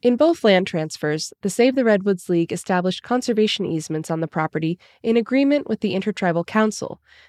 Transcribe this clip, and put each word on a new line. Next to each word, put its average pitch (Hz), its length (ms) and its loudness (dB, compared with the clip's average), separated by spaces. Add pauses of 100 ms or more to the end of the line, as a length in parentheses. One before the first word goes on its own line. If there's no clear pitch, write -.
In 240 140 4
both 330 260 2
land 190 240 4
transfers, 156 640 -4 (100)
the 196 80 -2
Save 254 260 2
the 262 80 2
Redwoods 202 440 2
League 170 240 0
established 180 520 -2
conservation 214 600 0
easements 156 460 -4
on 160 100 -2
the 165 60 -2
property 160 520 -4 (240)
in 226 140 0
agreement 277 520 2
with 220 120 -4
the 208 140 -2
Intertribal 185 480 -2
Council - 580 -2 (280)